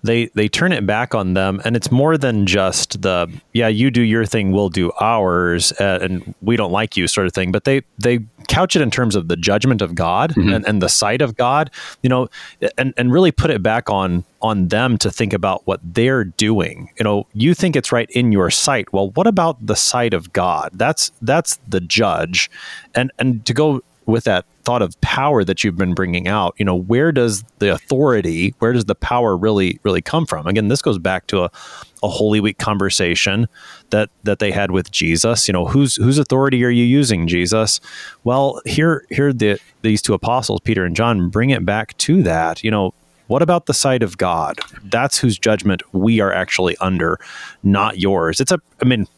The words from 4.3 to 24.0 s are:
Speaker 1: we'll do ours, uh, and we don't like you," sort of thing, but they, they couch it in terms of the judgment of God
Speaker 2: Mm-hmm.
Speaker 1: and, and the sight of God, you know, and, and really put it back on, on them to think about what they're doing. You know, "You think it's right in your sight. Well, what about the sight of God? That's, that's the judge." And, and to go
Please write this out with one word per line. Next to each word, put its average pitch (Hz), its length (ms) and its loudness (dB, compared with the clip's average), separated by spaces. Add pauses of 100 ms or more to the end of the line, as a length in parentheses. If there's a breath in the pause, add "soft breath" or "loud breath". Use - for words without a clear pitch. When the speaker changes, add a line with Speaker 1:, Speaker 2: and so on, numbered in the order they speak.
Speaker 1:
we'll 98 160 2
do 87 320 -2
ours, 90 800 0
uh, 95 200 0
and 92 320 -6 (100)
we 113 140 2
don't 101 140 -2
like 104 260 -4
you," 87 120 0
sort 95 180 0
of 87 60 -2
thing, 92 180 -2
but 101 140 -2
they, 135 180 2 (160)
they 123 220 0 (260)
couch 180 300 0
it 156 60 4
in 120 100 2
terms 113 240 0
of 85 100 -2
the 85 100 0
judgment 104 460 0
of 85 140 -4
God 92 380 0
Speaker 2:
Mm-hmm. 98 180 2
Speaker 1:
and, 104 160 -2
and 107 120 2
the 90 80 0
sight 113 340 0
of 117 140 -2
God, 139 360 0 (300 loud breath)
you 127 60 2
know, 127 200 0 (500 loud breath)
and, 131 180 -2
and 123 160 2
really 175 200 4
put - 180 0
it 104 140 -2
back 110 260 0
on, 92 320 0 (200)
on 104 260 0
them 113 300 0
to 98 120 -2
think 101 220 -2
about 95 340 -2
what 95 160 -2
they're 117 400 0
doing. 95 760 -2
You - 20 0
know, 104 320 0
"You 135 200 4
think 175 200 0
it's 131 160 0
right 117 220 0
in 123 180 2
your 95 220 4
sight. - 400 -2
Well, 98 180 0
what 165 160 0
about 165 400 0
the 107 80 0
sight 120 400 0
of 85 180 -6
God? 82 420 -2
That's, 117 360 -2 (100)
that's 139 360 0 (100)
the 95 140 -2
judge." 87 680 -2 (460 loud breath)
And, 127 240 0
and 127 280 0
to 127 60 -4
go 143 300 0 (240)